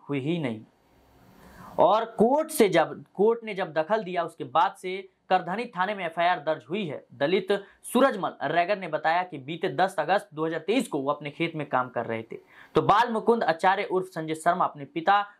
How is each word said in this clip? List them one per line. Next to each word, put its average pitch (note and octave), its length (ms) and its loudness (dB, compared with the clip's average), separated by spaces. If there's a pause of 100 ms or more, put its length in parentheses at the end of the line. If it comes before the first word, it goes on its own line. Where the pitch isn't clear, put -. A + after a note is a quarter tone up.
हुई C#3+ 120 -2
ही D#3+ 180 -2
नहीं। A#2 220 -6 (1160)
और G#3 260 6
कोर्ट C#4 460 2
से G#3 180 4
जब, D3 360 2 (100)
कोर्ट A3+ 300 2
ने G#3+ 100 -8
जब F3+ 180 -4
दखल E3+ 320 0
दिया, F3 200 -2
उसके D#3+ 200 -10
बाद E3 300 2
से F#3+ 340 -10 (200)
करधनी F#3 360 0
थाने G3 300 -4
में F#3+ 100 -8
एफआईआर E3+ 360 0
दर्ज D3 300 -2
हुई G3 160 -4
है। C3 280 -10
दलित F#3+ 520 0 (160)
सूरजमल G#3+ 600 0
रैगर F3 360 0
ने F#3 100 -10
बताया D#3+ 340 0
कि E3+ 160 -10
बीते E3 300 -6
दस F3+ 300 0
अगस्त E3 360 0
दो D#3 120 -2
हज़ार D#3+ 140 -4
तेईस A3+ 280 0
को D3+ 100 -2
वो C3+ 120 -2
अपने D3 200 -4
खेत E3 240 -4
में D3+ 140 -6
काम B2+ 200 0
कर A#2 180 -4
रहे A2+ 160 -4
थे, - 140 -14 (380)
तो D#3+ 80 4
बाल G#3+ 300 4
मुकुंद A3 320 2
आचार्य F#3 400 2
उर्फ F#3 220 -2
संजय D#3+ 280 -6
शर्मा F3 300 0
अपने C#3+ 200 -6
पिता G3 420 0 (140)